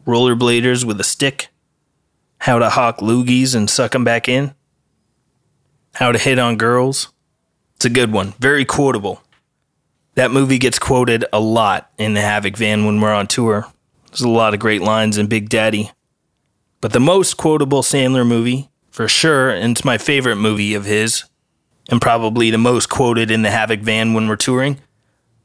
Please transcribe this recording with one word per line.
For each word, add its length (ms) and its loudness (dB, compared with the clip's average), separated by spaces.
rollerbladers 760 2
with 160 -4
a 40 -4
stick, 440 -4
how 200 0
to 120 2
hawk 280 -2
loogies 560 0
and 160 0
suck 240 -2
'em 100 0
back 240 0
in, 260 -2
how 180 0
to 60 0
hit 200 0
on 180 0
girls. 520 0
It's 100 -4
a 40 2
good 220 2
one. 260 -2
Very 260 2
quotable. 580 -2
That 160 2
movie 280 2
gets 200 0
quoted 540 0
a 80 2
lot 560 0
in 180 -2
the 60 0
Havoc 360 -2
van 280 0
when 160 0
we're 140 2
on 120 -2
tour. 400 -2
There's 120 -10
a 80 0
lot 260 2
of 60 -4
great 220 0
lines 340 0
in 100 0
Big 220 -2
Daddy. 420 -2
But 120 -6
the 80 2
most 360 2
quotable 460 0
Sandler 440 0
movie, 440 -2
for 160 -6
sure, 440 2
and 220 -2
it's 120 -4
my 140 0
favorite 380 0
movie 380 0
of 120 -6
his, 380 -2
and 100 2
probably 500 2
the 80 0
most 300 2
quoted 420 0
in 120 2
the 80 0
Havoc 300 -2
van 340 0
when 140 0
we're 80 -2
touring, 420 -2